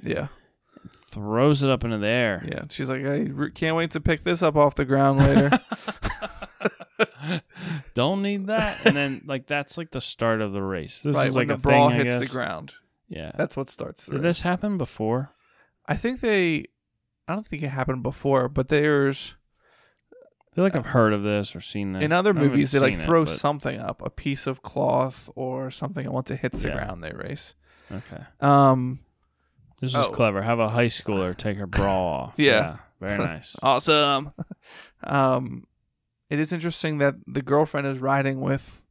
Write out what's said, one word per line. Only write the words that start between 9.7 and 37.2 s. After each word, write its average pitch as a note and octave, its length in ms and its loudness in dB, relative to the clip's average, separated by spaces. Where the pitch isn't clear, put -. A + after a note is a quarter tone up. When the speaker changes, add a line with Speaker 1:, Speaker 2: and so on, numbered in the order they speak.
Speaker 2:
like, E3 140 -10
the C3 80 -6
start A2+ 400 0
of G#2 120 -2
the G2 100 -4
race. F#2+ 380 -6
This - 160 0
Speaker 1:
Right, - 120 2
Speaker 2:
is, C3 60 0
Speaker 1:
when B2+ 80 4
Speaker 2:
like, A#2+ 60 0
Speaker 1:
the C#3+ 60 0
Speaker 2:
a C3+ 40 -2
Speaker 1:
bra C#3+ 300 6
Speaker 2:
thing, D3 120 2
I C#3 40 2
Speaker 1:
hits B2 100 2
the B2 60 0
Speaker 2:
guess. C3 100 -4
Speaker 1:
ground. A#2+ 440 -6
Speaker 2:
Yeah. D#2 280 -10
Speaker 1:
That's - 200 -4
what C3+ 140 -6
starts - 340 -14
the - 80 -20
Speaker 2:
Did C#3+ 60 -4
Speaker 1:
race. C#3 40 -2
Speaker 2:
this E3+ 200 0
happen F#3 340 -2
before? B2 540 -4
Speaker 1:
I - 100 -2
think B3 240 -4
they, F#3 440 2
I E3 60 -4
don't G#3+ 120 -8
think D3 160 -8
it D3 60 -4
happened C3 340 -2
before, B2+ 460 0
but C3+ 200 -2
there's C#3+ 680 2
Speaker 2:
I - 420 -20
feel F3 100 2
like F#3+ 120 2
I've B2+ 100 -4
heard A2 260 4
of G2+ 100 0
this G#2 340 -2
or E3+ 40 -10
seen G3+ 320 -6
this. F#3 100 -4
Speaker 1:
in D3+ 100 0
other F#3 180 4
Speaker 2:
I G3 40 2
haven't D3 160 4
Speaker 1:
movies, C3+ 220 2
they, C#3 80 4
like, C3+ 140 4
Speaker 2:
seen E2 80 -6
it, D#3 40 -4
Speaker 1:
throw E3 180 4
Speaker 2:
but D3+ 140 -4
Speaker 1:
something C#3+ 420 -4
up, - 240 -8
a - 60 -6
piece - 360 -6
of C3 160 -6
cloth C3 720 -2
or C3 360 -8
something, C3 340 -8
and B2+ 100 -8
once C3 160 -4
it B2 100 -6
hits - 220 -4
the - 60 -2
Speaker 2:
Yeah. - 60 -4
Speaker 1:
ground, - 200 -10
they D#2 80 -10
race. - 420 -12
Speaker 2:
Okay. - 320 -14
Speaker 1:
Um, C3+ 600 4
Speaker 2:
This C3 100 -4
is B2+ 60 -4
Speaker 1:
oh. - 40 -6
Speaker 2:
clever. G#2 320 2
Have A#2 160 0
a A2+ 120 2
high A#2 180 2
schooler F#2+ 480 -2
take G#2 220 -4
her G2+ 80 -8
bra G2 280 0
Speaker 1:
<laughs> F#2 140 0
Speaker 2:
off. C2+ 280 -4
Speaker 1:
Yeah. D3 160 6
Speaker 2:
Yeah. F2+ 240 2
Very G2+ 180 -4
Speaker 1:
<laughs> G2 60 -2
Speaker 2:
nice. E2 380 -10
Speaker 1:
Awesome. C#3+ 720 2
Um, C3 640 0
it D3 100 -2
is D#3 120 -2
interesting D#3+ 460 -4
that C#3+ 180 2